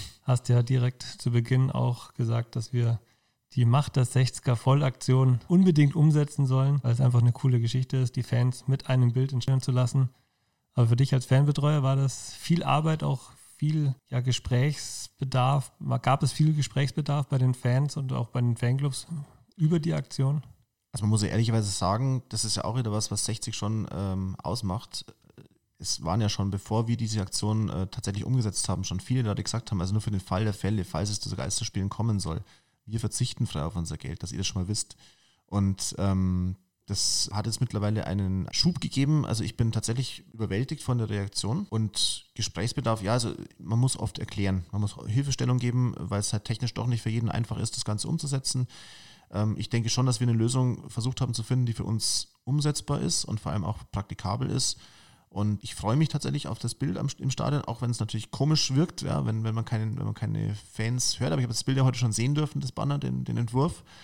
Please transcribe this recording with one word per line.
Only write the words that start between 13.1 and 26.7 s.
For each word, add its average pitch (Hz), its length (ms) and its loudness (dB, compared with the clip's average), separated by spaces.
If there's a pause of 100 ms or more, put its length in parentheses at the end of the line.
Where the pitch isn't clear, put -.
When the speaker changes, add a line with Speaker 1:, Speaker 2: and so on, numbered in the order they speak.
Speaker 1:
viel, 147 400 0 (140)
ja, 123 100 0
Gesprächsbedarf. 131 1500 0 (300)
Gab 135 200 4
es 139 120 2
viel 156 200 4
Gesprächsbedarf 143 760 0
bei 139 100 0
den 127 160 4
Fans 127 420 0
und 135 160 -4
auch 123 160 -2
bei - 140 -2
den 120 160 2
Fanclubs 135 500 0 (480)
über 165 240 2
die 160 140 -2
Aktion? 139 500 -2 (480)
Speaker 2:
Also - 140 -4
man 104 60 4
muss 107 100 4
ja 104 80 0
ehrlicherweise 113 400 2
sagen, 120 580 0
das - 160 -4
ist 107 140 -2
ja - 80 -4
auch 107 100 -2
wieder 120 160 -2
was, 107 180 -2
was 101 140 -4
sechzig 107 320 -6
schon, 107 340 -2
ähm, 95 540 -4
ausmacht. 95 640 -6 (720)
Es - 260 -6
waren 85 160 0
ja 107 80 2
schon, 98 240 -2
bevor 110 380 -2